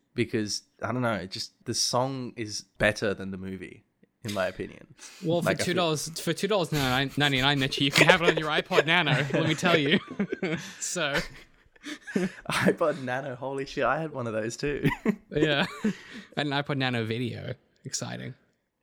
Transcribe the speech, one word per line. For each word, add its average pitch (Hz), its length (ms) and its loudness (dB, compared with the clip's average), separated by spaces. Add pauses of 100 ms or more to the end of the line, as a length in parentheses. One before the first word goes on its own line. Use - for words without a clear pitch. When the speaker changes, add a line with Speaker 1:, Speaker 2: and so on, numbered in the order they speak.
(140)
Speaker 1:
because, 110 480 -2 (200)
I 104 100 -2
don't 127 100 0
know, 117 120 2
it 92 160 -6
just, - 220 -8 (120)
the 120 100 -4
song 127 600 0
is 107 260 -8 (160)
better 104 360 2
than 95 160 -8
the 95 80 -6
movie, 95 460 -10 (400)
in 107 100 -4
my 92 120 2
opinion. 92 400 -6 (380)
Speaker 2:
Well, 170 160 4
Speaker 1:
Like, 165 180 2
Speaker 2:
for - 40 0
Speaker 1:
I - 20 0
feel - 0 -
Speaker 2:
two 180 100 0
dollars, 160 460 0
for 170 120 0
two 190 160 -2
dollars 190 220 2
ninety-nine 139 920 4
that 135 200 0
you 139 100 4
can 151 180 8
have 180 140 4
it 170 60 4
on 165 80 2
your 156 140 -2
iPod 160 360 2
Nano, 165 260 4 (200)
let 160 160 2
me 160 80 2
tell 175 220 2
you. 151 200 4 (440)
<laughs> 165 160 -2 (220)
So 151 380 -2 (640)
Speaker 1:
<laughs> - 320 -14
iPod - 880 0
Nano, 131 340 -4
holy 135 300 -6
shit, 139 180 -2
I 131 160 2
had 156 120 -6
one 131 140 -6
of 113 60 -4
those 110 240 -4
too. - 280 -4 (260)
<laughs> - 200 -4
Speaker 2:
Yeah. 151 360 2 (160)
<laughs> - 20 -18 (520)
And 143 160 -2
an 143 100 0
iPod 143 160 -2
Nano 127 260 0
video. 113 500 -4 (300)
Exciting. 123 500 -8 (480)